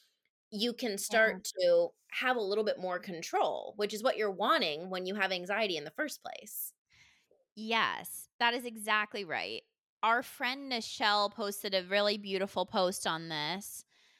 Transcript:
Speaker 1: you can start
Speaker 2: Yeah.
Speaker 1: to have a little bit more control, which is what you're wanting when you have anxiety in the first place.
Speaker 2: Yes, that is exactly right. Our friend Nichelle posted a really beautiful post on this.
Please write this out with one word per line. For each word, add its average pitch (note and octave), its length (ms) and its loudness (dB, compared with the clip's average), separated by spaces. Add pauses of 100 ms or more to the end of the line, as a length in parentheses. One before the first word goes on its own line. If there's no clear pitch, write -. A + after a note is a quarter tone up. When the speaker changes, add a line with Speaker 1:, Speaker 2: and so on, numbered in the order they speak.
(500)
Speaker 1:
you A3 220 0
can G#3+ 240 -4
start G#3+ 640 2
Speaker 2:
Yeah. F#3 100 0
Speaker 1:
to E3+ 260 6 (180)
have B3+ 240 2
a A#3 40 0
little G#3 240 2
bit G3 140 0
more F3+ 220 -2
control, E3 760 -2
which G#3 160 0
is G#3+ 120 -4
what C4 120 2
you're G#3 140 0
wanting F#3 600 0
when F#3 160 -4
you F#3+ 100 -4
have F#3+ 160 2
anxiety F#3+ 440 0
in D3+ 80 -6
the D#3 60 -10
first - 320 -6
place. - 500 -10 (840)
Speaker 2:
Yes, G#3+ 720 -2 (100)
that A#3 160 4
is A#3+ 100 -4
exactly G#3+ 600 0
right. A2 400 -4 (400)
Our A#3 180 6
friend C4+ 480 -4
Nichelle G#3 640 2
posted G3+ 400 -4
a F#3 80 2
really G3+ 340 2
beautiful G3 480 -2
post F#3+ 440 0
on E3 200 -2
this. D#3+ 560 -4 (340)